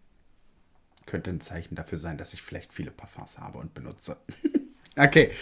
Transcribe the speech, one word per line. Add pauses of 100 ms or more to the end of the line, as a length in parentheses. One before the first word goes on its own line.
(1040)
Könnte
ein
Zeichen
dafür
sein,
dass
ich
vielleicht
viele
Parfums
habe
und
benutze. (240)
<laughs> (380)
Okay, (100)